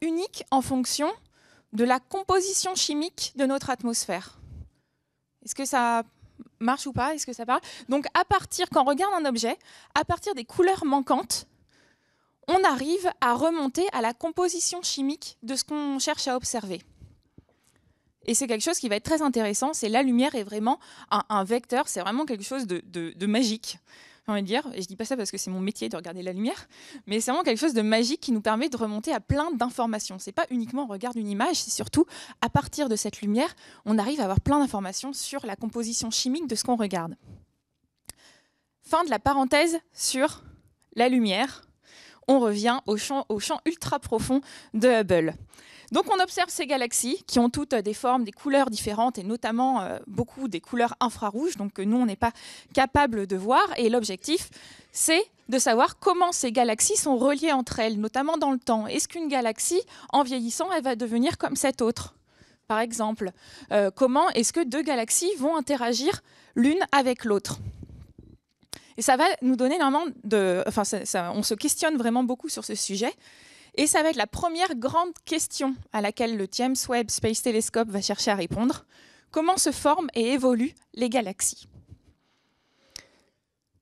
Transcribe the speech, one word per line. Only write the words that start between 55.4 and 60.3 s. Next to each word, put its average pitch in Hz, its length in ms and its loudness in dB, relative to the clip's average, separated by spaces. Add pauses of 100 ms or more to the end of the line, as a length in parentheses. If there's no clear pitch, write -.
de 240 120 2
savoir 254 400 4
comment 359 320 4
ces 254 180 -2
galaxies 240 460 2
sont 277 200 2
reliées 285 360 2
entre 262 260 -2
elles, 220 220 0
notamment 269 360 0
dans 294 140 2
le 262 80 2
temps. 220 300 0
Est-ce - 180 -2
qu'une 330 220 -6
galaxie, 262 520 0 (320)
en 285 120 4
vieillissant, 254 480 -2